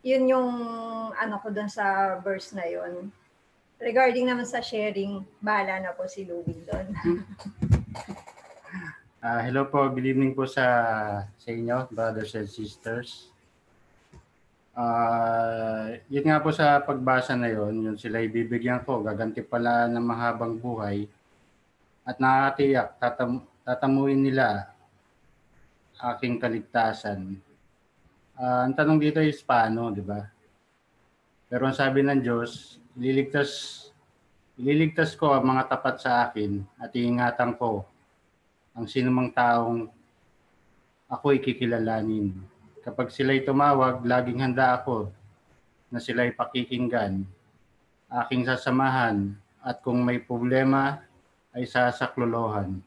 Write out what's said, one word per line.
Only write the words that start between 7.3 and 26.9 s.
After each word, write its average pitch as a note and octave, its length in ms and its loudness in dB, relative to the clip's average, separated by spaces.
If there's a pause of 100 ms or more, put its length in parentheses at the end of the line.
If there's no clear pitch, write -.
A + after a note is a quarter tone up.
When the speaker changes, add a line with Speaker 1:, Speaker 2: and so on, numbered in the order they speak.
Speaker 2:
Ah, A#2 160 0
hello C3 240 0
po, C#3+ 240 2
good B2+ 160 -2
evening C3+ 320 2
po C3 80 0
sa, C3 160 -2 (720)
sa - 160 -18
inyo, A#2+ 400 -4
brothers A2 480 -4
and G#2 80 -6
sisters. A2+ 800 -12 (1400)
Ah, A2+ 1400 0
yun C#3+ 240 0
nga D3+ 80 6
po D#3 160 0
sa D3 240 6
pagbasa B2+ 560 0
na A#2+ 160 0
yun, A2 400 -2
yun G#2+ 80 -6
sila A2+ 240 -4
ibibigyan A#2 640 -2
ko, B2 160 -2
gagantipalaan A#2 960 0
ng A#2+ 80 -2
mahabang A#2 480 -2
buhay, G#2+ 560 -6 (960)
at B2+ 160 -4
nakatiyak, C3+ 800 4
tatam-, B2 400 -2 (240)
tatamuin C3+ 560 2
nila B2 480 2 (1400)
aking A#2+ 240 -2
kaligtasan. G#2+ 960 -2 (1040)